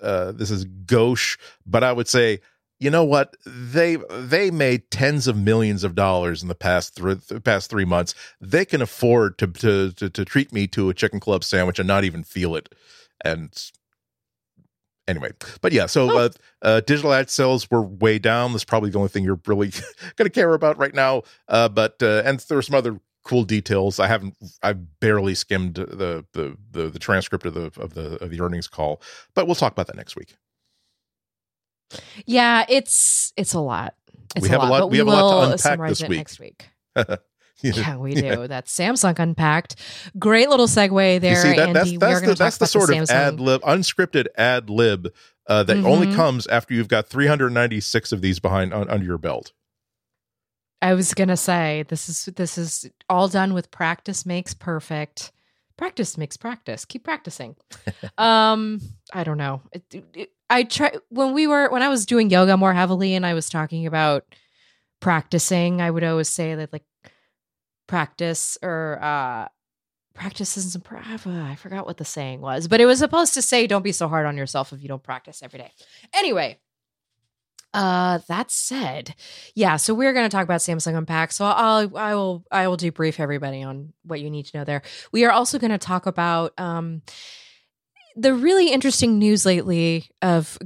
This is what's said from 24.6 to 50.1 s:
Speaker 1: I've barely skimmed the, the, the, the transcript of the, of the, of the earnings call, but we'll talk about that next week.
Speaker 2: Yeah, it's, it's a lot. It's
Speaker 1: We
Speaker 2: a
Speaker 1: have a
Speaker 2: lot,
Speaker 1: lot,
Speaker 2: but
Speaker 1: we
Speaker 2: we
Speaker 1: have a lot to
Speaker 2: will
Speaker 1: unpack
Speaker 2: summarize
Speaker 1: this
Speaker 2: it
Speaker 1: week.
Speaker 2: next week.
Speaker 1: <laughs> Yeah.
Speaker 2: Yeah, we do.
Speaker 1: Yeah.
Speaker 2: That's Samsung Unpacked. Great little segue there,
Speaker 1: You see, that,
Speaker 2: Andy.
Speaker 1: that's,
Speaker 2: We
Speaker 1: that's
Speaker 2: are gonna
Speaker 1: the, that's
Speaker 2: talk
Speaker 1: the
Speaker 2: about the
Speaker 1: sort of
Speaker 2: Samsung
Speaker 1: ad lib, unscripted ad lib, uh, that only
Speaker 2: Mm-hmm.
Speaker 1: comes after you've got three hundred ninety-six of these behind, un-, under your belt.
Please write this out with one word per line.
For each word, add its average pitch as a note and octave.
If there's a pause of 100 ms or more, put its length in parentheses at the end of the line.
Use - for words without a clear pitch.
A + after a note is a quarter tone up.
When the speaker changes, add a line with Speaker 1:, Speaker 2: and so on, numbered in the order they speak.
Speaker 1:
I've F#2
barely G2+
skimmed F#2
the, F2
the, D2 (140)
the, E2
the D2
transcript F#2+
of E2
the, E2+ (140)
of E2
the, D#2+
of F2
the E2+
earnings F2
call, D2+ (340)
but F3+
we'll F3
talk A#2+
about -
that -
next -
week. - (1900)
Speaker 2:
Yeah, A#3+
it's, -
it's -
a E3+
lot. A#2+ (420)
It's -
Speaker 1:
We F#2+
Speaker 2:
a -
Speaker 1:
have -
a -
Speaker 2:
lot, B2+
Speaker 1:
lot, C3+
Speaker 2:
but G3
Speaker 1:
we -
Speaker 2:
we G#3+
Speaker 1:
have G#3+
a -
lot G3+
to G3
Speaker 2:
will F#3
Speaker 1:
unpack -
Speaker 2:
summarize D#3+
Speaker 1:
this D#3+
Speaker 2:
it D3+
Speaker 1:
week. -
Speaker 2:
next -
week. - (280)
Speaker 1:
<laughs> A2 (440)
Yeah. B2
Speaker 2:
Yeah, C3+
we C3+
do. D3
Speaker 1:
Yeah. B2
Speaker 2:
That's B2+
Samsung F#3
Unpacked. E3 (420)
Great A3+
little B3
segue F#3+
there, F3+
Speaker 1:
You -
see, F3
that, -
Speaker 2:
Andy. E3+
Speaker 1:
that's, F3
Speaker 2:
We F3
Speaker 1:
that's E3
Speaker 2:
are F3
gonna G3
Speaker 1:
the, F3
that's F3+
Speaker 2:
talk -
Speaker 1:
the G#3
Speaker 2:
about G3
the -
Speaker 1:
sort C#3+
of D#3+
Speaker 2:
Samsung D#3 (240)
Speaker 1:
ad A#2+
lib, C3
unscripted E3+ (120)
ad A#2+
lib, G#2 (340)
uh, G#2
that G#2+
only -
Speaker 2:
Mm-hmm. G3
Speaker 1:
comes C3
after A#2
you've A#2
got A2
three C#3
hundred C#3
ninety-six A#2
of F#2+
these F#2
behind, F#2+
un-, G#2
under G2+
your F2
belt. D#2 (1300)